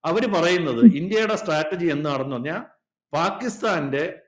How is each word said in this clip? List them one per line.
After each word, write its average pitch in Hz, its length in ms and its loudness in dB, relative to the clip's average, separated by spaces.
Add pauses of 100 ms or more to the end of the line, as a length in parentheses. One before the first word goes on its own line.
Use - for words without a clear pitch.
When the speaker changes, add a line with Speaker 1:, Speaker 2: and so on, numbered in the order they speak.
Speaker 1:
അവര് 208 220 0
പറയുന്നത് 170 520 0
Speaker 2:
ഉം. 208 180 10
Speaker 1:
ഇന്ത്യയുടെ 214 400 -2
സ്ട്രാറ്റജി 170 500 -2
എന്താണെന്ന് 139 500 -2
പറഞ്ഞാ 156 280 -8 (480)
പാകിസ്ഥാന്റെ 175 1000 -2 (140)